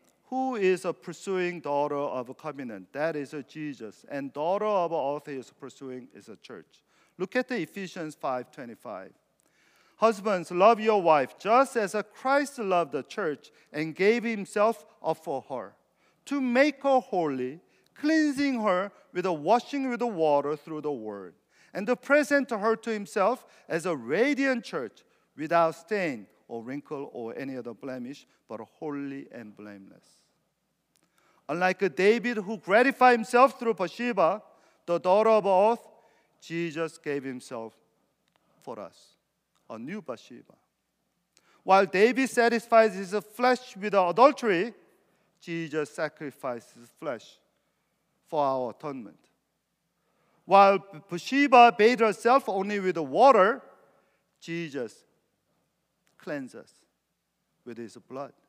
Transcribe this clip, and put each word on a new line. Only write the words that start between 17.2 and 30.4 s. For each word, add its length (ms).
cleansing 680
her 300
with 140
a 60
washing 580
with 80
the 80
water 480
through 280
the 100
word, 420
and 140
to 80
present 540
her 260
to 140
himself 540
as 180
a 100
radiant 680
church, 380
without 380
stain 540
or 160
wrinkle 500
or 240
any 200
other 180
blemish, 500
but 140
holy 540
and 240
blameless." 680